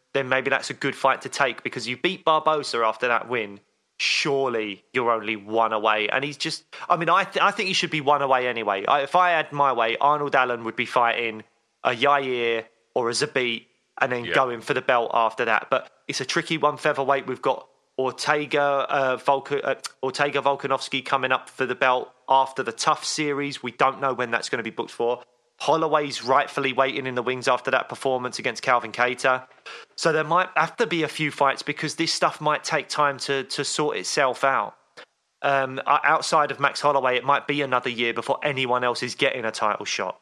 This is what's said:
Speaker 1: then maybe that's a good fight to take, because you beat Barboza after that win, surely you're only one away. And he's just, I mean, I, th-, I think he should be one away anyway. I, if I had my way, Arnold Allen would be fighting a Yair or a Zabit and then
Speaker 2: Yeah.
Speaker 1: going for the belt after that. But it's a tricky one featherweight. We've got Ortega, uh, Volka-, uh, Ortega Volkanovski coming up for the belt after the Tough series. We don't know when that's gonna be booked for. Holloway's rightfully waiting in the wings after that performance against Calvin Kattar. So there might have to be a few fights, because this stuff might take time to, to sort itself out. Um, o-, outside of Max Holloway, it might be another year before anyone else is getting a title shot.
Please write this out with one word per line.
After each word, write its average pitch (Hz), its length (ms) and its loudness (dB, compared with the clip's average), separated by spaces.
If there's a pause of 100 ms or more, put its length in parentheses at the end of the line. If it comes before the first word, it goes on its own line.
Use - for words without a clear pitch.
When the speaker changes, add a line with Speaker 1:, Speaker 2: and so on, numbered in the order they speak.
(140)
Speaker 1:
then 135 140 0
maybe 131 220 0
that's - 200 0
a 139 40 -8
good 135 200 -4
fight - 280 2
to 135 60 -12
take, 127 340 -2
because 117 260 -8
you 123 80 -6
beat 185 280 -4
Barboza 156 600 2
after 110 240 0
that 113 200 0
win, 107 320 -4 (380)
surely 120 920 -2
you're 120 180 2
only 110 260 0
one 110 360 0
away. 107 360 2
And 131 160 -2
he's 147 120 -8
just, - 280 -6 (240)
I 175 80 4
mean, 165 120 -2
I, 185 160 4
th-, 185 180 -2
I 190 80 4
think 196 180 -4
he 190 60 -2
should 170 160 0
be 151 120 -2
one 143 180 4
away 131 260 2
anyway. 104 400 0
I, 143 160 4
if 139 140 -2
I 180 140 6
had 156 220 0
my 143 200 2
way, 117 260 2
Arnold 143 380 2
Allen 123 280 2
would 113 120 -6
be 123 100 -2
fighting 117 580 0 (400)
a 127 60 2
Yair 123 720 2 (300)
or 123 140 0
a 113 40 0
Zabit 123 540 -2 (340)
and 131 120 0
then 120 140 -4
Speaker 2:
Yeah. - 80 -2
Speaker 1:
going 123 260 0
for 139 140 -4
the 131 80 0
belt 120 320 2
after 117 320 2
that. 113 240 0
But - 200 0 (180)
it's 139 120 -6
a 131 60 -6
tricky 160 320 -2
one 147 180 2
featherweight. 135 500 0
We've 123 160 -6
got 131 240 -2 (320)
Ortega, 139 880 0
uh, 135 300 2
Volka-, 139 460 0
uh, 135 100 0 (280)
Ortega 139 400 0
Volkanovski 135 640 0
coming 131 280 0
up 127 160 0
for - 160 -4
the 123 100 -2
belt 127 380 2 (160)
after 135 340 4
the 117 100 -4
Tough - 320 0
series. 143 580 -4
We 127 100 -6
don't 135 280 2
know 135 120 0
when 120 180 -4
that's 117 200 -2
gonna 123 120 -2
be 107 80 -8
booked - 200 -8
for. 120 320 -2 (380)
Holloway's 151 640 0
rightfully 135 480 2
waiting 131 340 0
in 127 80 -6
the 123 80 -2
wings 123 240 -4
after 131 240 2
that 127 180 0
performance 123 520 -4
against 117 220 -6
Calvin 117 280 2
Kattar. 127 560 0 (500)
So - 140 0
there 156 140 0
might 175 320 2
have 165 220 0
to 233 100 2
be 165 160 0
a 143 40 -2
few 151 220 -4
fights, 135 320 2
because 147 320 -6
this 160 180 -2
stuff - 280 -2
might 151 240 -2
take 143 240 -4
time 143 300 0
to, 135 260 -2
to 143 200 -6
sort 151 340 -2
itself 127 440 0
out. 127 320 0 (680)
Um, 135 440 0
o-, 147 160 4
outside 151 480 2
of 131 80 -8
Max 139 220 0
Holloway, 131 360 2
it 123 80 -2
might 139 220 2
be 143 160 -2
another 127 280 0
year 117 220 -2
before 117 300 -2
anyone 131 400 0
else 123 220 0
is 123 100 -6
getting 127 300 0
a 110 80 -2
title 104 320 -2
shot. - 380 -4